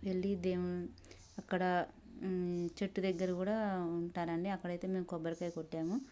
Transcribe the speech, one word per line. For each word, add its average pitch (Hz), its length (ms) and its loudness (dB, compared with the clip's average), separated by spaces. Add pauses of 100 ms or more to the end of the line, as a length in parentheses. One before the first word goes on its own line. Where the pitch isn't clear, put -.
వెళ్ళి 185 320 2
దేవుని 180 520 0 (500)
అక్కడ, 185 260 0 (600)
ఉమ్, 175 500 2
చెట్టు 196 280 -2
దగ్గర 185 320 2
కూడా 185 220 2 (380)
ఉంటారండి. 170 560 0
అక్కడైతే 180 380 -2
మేము 185 180 2
కొబ్బరికాయ 165 460 -2
కొట్టాము. 165 440 -2 (160)